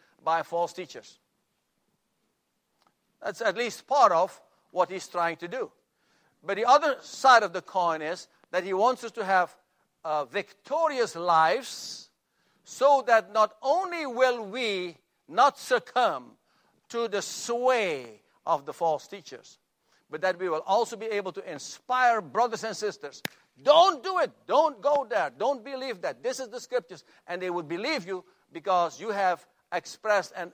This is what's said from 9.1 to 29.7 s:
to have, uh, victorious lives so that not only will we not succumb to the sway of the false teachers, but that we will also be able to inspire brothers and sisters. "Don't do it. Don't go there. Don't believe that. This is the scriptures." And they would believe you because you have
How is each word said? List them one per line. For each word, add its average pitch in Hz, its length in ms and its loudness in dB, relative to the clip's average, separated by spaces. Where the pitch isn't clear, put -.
to 214 120 -8
have, 185 300 2
uh, 151 220 -2
victorious 240 880 -2
lives 170 960 0
so 269 420 4
that 220 260 4
not 214 300 2
only 339 420 0
will 247 400 0
we 196 540 -6
not 240 320 2
succumb 185 800 -2
to 233 200 -4
the 202 140 -4
sway 208 1000 -2
of 147 220 -2
the 151 60 -8
false 156 340 -2
teachers, - 520 -20
but 151 100 -10
that 185 180 0
we 185 100 -4
will 160 180 -2
also 226 300 0
be 214 100 -10
able 202 260 -6
to 190 180 -14
inspire 233 720 0
brothers 220 420 -2
and 220 140 -8
sisters. 170 460 -8
"Don't 320 400 6
do 370 160 -2
it. 302 140 0
Don't 262 360 2
go 285 220 2
there. 196 260 -2
Don't 214 340 -4
believe 254 380 -10
that. 143 200 -6
This 254 180 -4
is 240 100 -10
the 233 100 -12
scriptures." 208 440 -8
And 175 140 -8
they 185 80 -4
would 175 200 -6
believe 202 380 -4
you 185 180 -8
because 170 480 -2
you 190 100 -8
have 190 360 -2